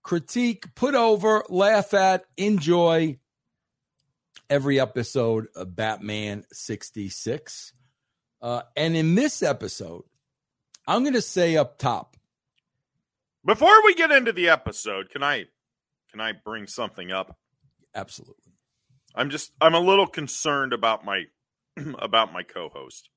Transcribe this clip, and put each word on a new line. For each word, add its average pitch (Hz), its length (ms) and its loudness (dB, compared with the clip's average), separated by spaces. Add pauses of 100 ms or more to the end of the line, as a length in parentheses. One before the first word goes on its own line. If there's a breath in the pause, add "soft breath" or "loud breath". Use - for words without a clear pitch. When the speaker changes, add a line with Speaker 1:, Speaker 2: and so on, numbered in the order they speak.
Speaker 1:
critique, 220 720 -4
put 277 220 -2
over, 214 540 4
laugh 202 440 2
at, 190 300 4 (140)
enjoy 170 840 2 (1300)
every 139 300 2
episode 113 760 -2
of 92 220 -14
Batman 104 800 -6
sixty-six. - 1200 -10 (680)
Uh, 120 200 -6 (160)
and 160 180 -2
in 160 200 2
this 269 280 0
episode, 92 600 -6 (840)
I'm 226 160 0
gonna 254 180 0
say 170 360 0
up - 200 0
top. 117 380 -4 (1300)
Speaker 2:
Before 339 400 8
we 415 100 6
get 330 180 2
into 247 200 4
the 170 180 0
episode, 101 600 -2
can 139 120 -8
I, 139 240 -2 (640)
can 107 100 -12
I 110 100 -4
bring 104 360 -12
something 107 440 -10
up? 95 260 -6 (560)
Speaker 1:
Absolutely. - 420 -16 (800)
Speaker 2:
I'm 139 160 -4
just, 147 280 -10
I'm 160 140 6
a 165 60 2
little 190 280 2
concerned 143 640 -4
about 110 320 -2
my, 95 220 -4 (520)
<clears throat> 143 220 -12
about 107 320 0
my 90 120 -10
co-host. 76 720 -16